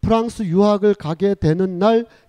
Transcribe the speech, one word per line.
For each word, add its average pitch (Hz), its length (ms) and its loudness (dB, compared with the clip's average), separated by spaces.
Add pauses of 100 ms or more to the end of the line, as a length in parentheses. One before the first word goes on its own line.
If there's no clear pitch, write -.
프랑스 226 420 -2
유학을 202 520 2
가게 185 400 -4
되는 180 440 -2
날 226 280 2 (220)